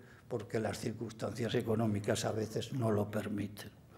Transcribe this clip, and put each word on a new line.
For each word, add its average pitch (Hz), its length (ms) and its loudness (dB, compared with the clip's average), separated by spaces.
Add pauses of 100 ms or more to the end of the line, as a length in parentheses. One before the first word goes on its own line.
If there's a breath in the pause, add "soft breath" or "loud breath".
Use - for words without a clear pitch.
(280 loud breath)
porque 120 300 -2
las 107 200 0
circunstancias 110 760 -2
económicas 110 720 2
a 107 80 2
veces 107 400 -2
no 117 180 2
lo 104 200 2
permiten. 101 580 -4 (300 loud breath)